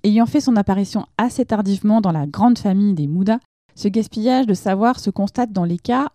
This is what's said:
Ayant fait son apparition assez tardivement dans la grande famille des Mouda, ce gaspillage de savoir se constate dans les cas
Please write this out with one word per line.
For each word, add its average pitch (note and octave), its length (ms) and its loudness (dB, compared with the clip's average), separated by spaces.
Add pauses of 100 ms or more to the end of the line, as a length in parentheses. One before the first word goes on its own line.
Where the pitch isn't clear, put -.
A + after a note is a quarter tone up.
Ayant G#3+ 220 4
fait C#4+ 160 0
son A#3+ 160 2
apparition G3 480 -2 (120)
assez A#3+ 280 -2
tardivement G#3 560 2
dans F#3 100 0
la D3 160 -2
grande A3 300 2
famille G3+ 360 0
des D3 140 -2
Mouda, G3 320 0 (360)
ce - 120 -6
gaspillage A3+ 580 0
de G#3 80 0
savoir G#3 460 0
se G#3+ 100 -4
constate G#3 440 -4
dans F#3 100 -2
les F3 140 -2
cas C4 380 -2